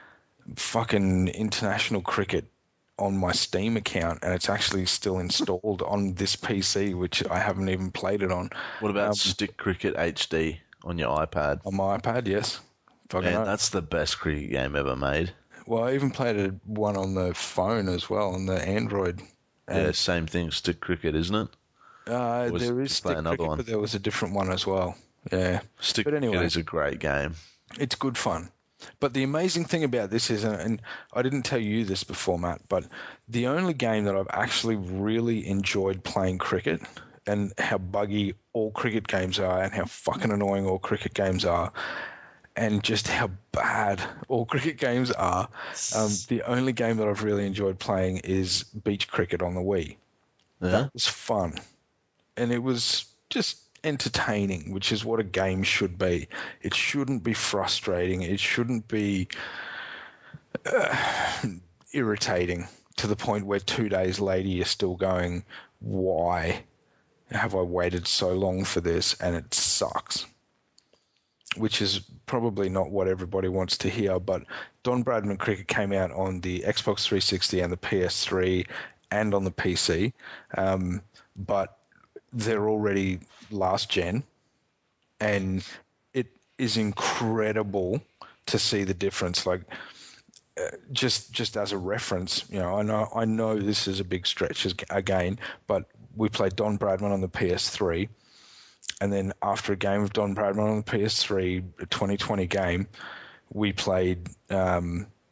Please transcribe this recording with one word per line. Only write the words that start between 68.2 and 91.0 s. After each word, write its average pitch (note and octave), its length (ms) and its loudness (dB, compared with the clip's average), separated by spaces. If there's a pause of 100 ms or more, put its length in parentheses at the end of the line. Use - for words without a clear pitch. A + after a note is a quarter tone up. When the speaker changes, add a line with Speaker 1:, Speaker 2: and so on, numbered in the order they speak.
Speaker 1:
long F#2 320 2
for F2+ 160 0
this?" E2+ 400 2
And E2+ 160 0
it - 180 -8
sucks. - 720 0 (1300)
Which G#2+ 240 0
is G2 200 0 (260)
probably G#2+ 420 0
not F#2 220 0
what F#2+ 180 2
everybody F#2 400 0
wants F#2 300 0
to G#2+ 100 0
hear, G2 320 2
but F#2 220 -2 (400)
Don B2 200 2
Bradman G#2 360 0
Cricket F#2+ 300 -2
came G2+ 240 0
out F#2+ 200 2
on F#2+ 280 -2
the F2+ 200 -2
Xbox - 460 0
three G2 140 2
sixty F#2 400 2
and F2 120 0
the F2+ 60 -2
P F#2+ 240 0
S - 220 0
three F#2 420 2 (440)
and G#2 220 2
on G2 120 4
the F#2+ 60 0
P F2+ 240 0
C. F2+ 380 2 (460)
Um, F#2+ 420 2 (360)
but G2 420 -2 (540)
they're G#2+ 360 0
already G2 520 2 (300)
last G2 380 0
gen, F#2+ 340 0 (1000)
and F#2+ 440 2 (480)
it B2 140 0 (320)
is A2+ 180 2
incredible G#2+ 1300 2 (440)
to - 120 2
see G2+ 260 2
the F#2+ 80 0
difference. F#2 540 -2
Like, F2+ 160 0 (960)
uh, - 80 -2 (240)
just, - 400 0